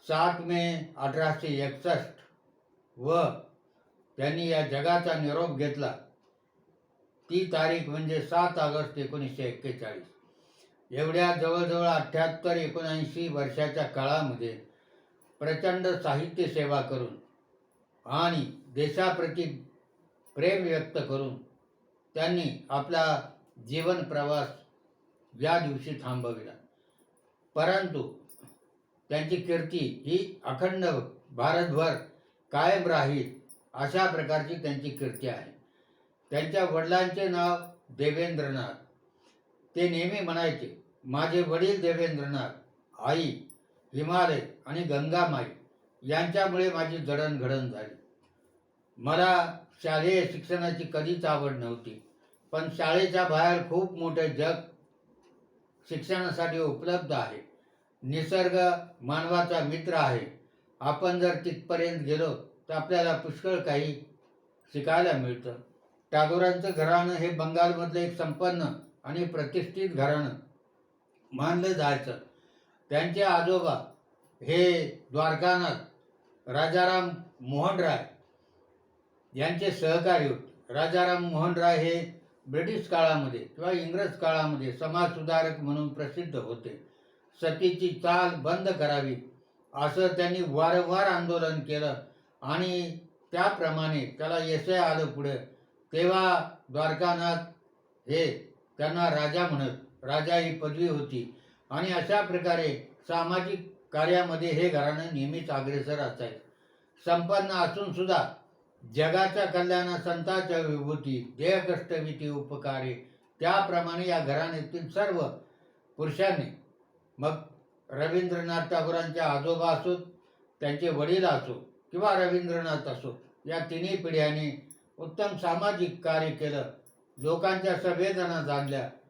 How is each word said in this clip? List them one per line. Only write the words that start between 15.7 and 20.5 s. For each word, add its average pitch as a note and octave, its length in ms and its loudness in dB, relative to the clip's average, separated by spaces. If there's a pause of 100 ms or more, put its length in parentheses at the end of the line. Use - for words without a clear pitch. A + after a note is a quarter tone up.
साहित्य E3 600 0
सेवा C#3+ 340 0
करून B2 360 -6 (880)
आणि D#3+ 460 0 (140)
देशाप्रती E3 1000 -2 (680)
प्रेम F#3 300 2